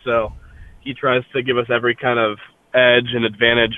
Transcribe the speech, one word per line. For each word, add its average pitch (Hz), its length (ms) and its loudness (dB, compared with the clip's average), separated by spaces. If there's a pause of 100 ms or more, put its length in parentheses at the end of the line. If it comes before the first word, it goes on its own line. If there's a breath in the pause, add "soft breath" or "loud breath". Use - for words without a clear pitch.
so 113 300 -2 (460 soft breath)
he 139 120 -12
tries 127 300 -2 (100)
to 131 100 -4
give 123 140 -2
us 120 140 -4
every 120 240 0
kind 123 240 -2
of 107 200 -2 (360)
edge 123 400 4
and 117 100 -2
advantage 113 540 0